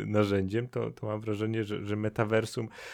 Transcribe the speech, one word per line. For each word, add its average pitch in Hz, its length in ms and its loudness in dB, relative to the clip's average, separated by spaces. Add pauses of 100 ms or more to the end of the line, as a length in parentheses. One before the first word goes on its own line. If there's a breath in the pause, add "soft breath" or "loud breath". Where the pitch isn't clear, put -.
narzędziem, 104 600 4
to, 117 220 -4
to - 160 -10
mam 107 140 -2
wrażenie, 110 440 -2
że, 101 220 -4
że 104 100 0
metaversum 110 720 0 (260 loud breath)